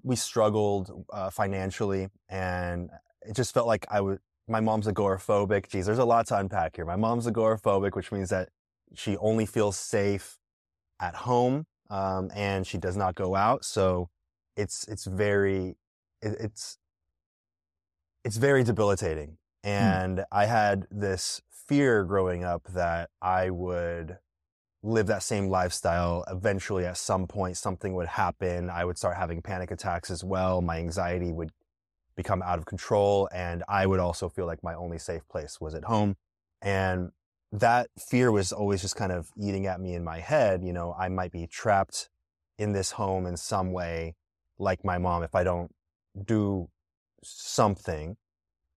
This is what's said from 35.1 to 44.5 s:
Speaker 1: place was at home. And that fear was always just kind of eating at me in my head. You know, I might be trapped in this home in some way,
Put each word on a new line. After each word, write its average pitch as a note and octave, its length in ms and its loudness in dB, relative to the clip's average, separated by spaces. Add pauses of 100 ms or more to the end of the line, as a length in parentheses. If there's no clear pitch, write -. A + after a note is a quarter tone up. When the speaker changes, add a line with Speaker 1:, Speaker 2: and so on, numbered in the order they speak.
Speaker 1:
place - 320 -10
was D#2+ 140 -8
at D2+ 100 -10
home. G#2 320 2 (460)
And F#2+ 480 0 (400)
that A#2 380 4 (100)
fear B2 320 4
was G2+ 220 2
always G2+ 280 0
just G2 140 -6
kind G2 160 -2
of F2 260 -4
eating G2 300 -2
at F2+ 140 -4
me F#2 140 -6
in E2+ 100 -4
my E2 160 -8
head. G#2 420 2
You F2+ 100 -4
know, E2+ 240 -4
I F#2 120 -2
might F#2 240 -4
be E2 160 -8
trapped - 600 0 (480)
in G#2 160 0
this G2 200 -2
home F#2+ 340 -2
in F2 100 -4
some F#2 360 -2
way, E2 420 -4 (440)